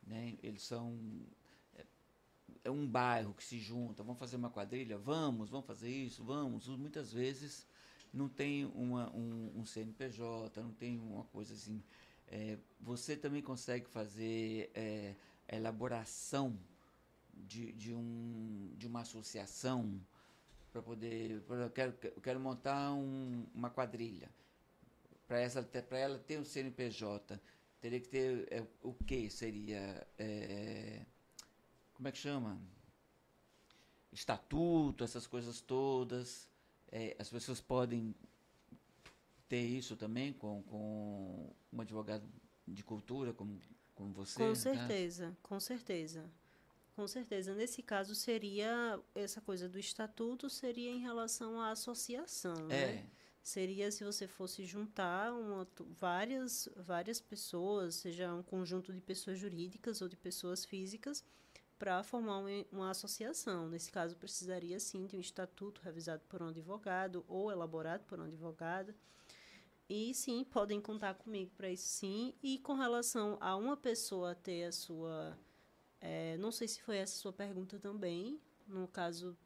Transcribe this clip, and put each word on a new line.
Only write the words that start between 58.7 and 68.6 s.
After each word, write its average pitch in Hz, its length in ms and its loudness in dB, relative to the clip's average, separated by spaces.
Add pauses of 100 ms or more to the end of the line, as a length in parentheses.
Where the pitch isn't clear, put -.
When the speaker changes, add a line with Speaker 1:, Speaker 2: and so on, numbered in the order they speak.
Speaker 2:
de 185 80 -4
pessoas 185 380 -2
jurídicas 190 640 -2
ou 180 60 0
de 185 80 -6
pessoas 180 480 -2
físicas, 214 600 -4 (540)
pra 190 240 4
formar 214 360 2
uma, 196 120 0 (220)
uma 190 180 0
associação. 196 800 0
Nesse 165 240 -4
caso, 170 240 2
precisaria, 180 640 -2
sim, 190 260 -2
de 190 100 -8
um 185 40 -2
estatuto 196 640 -6
revisado 165 440 -4
por 175 140 -4
um 165 60 0
advogado 185 800 0
ou 196 240 2
elaborado 165 520 0
por 180 140 -6
um 160 60 -4
advogado. 165 680 -4 (960)